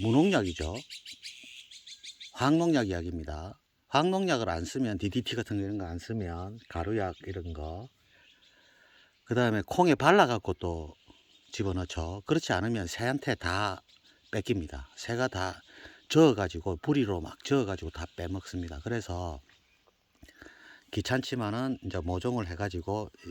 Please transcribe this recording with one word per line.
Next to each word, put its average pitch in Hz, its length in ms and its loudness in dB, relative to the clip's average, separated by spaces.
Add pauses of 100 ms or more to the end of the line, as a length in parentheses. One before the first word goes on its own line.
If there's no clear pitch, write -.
무농약이죠. 113 720 2 (1600)
황농약 151 580 4
약입니다. 85 720 -6 (280)
황농약을 165 600 2
안 82 160 0
쓰면, 113 340 -2
디디티 110 380 -2
같은 107 220 -2
거 98 60 0
이런 104 120 -4
거 95 80 -4
안 85 140 -6
쓰면, 98 600 -6 (120)
가루약 95 440 -2 (120)
이런 87 260 -6
거, 80 360 -8 (1400)
그 110 100 -2
다음에 110 320 4
콩에 175 280 6
발라갖고 131 600 6
또 82 400 -6 (580)
집어넣죠. 90 720 -4
그렇지 160 300 2
않으면 107 320 0
새한테 127 480 -2
다 95 480 -2 (500)
뺏깁니다. 80 640 -4
새가 123 320 -2
다 92 320 -6 (480)
저어가지고, 98 720 6
부리로 113 420 2
막 - 240 -10
저어가지고 98 460 0
다 82 160 -8 (100)
빼먹습니다. 87 680 -6
그래서 90 560 -4 (1500)
귀찮지만은 123 920 -2
이제 90 160 -4
모종을 90 480 -2
해가지고 98 600 -4 (200)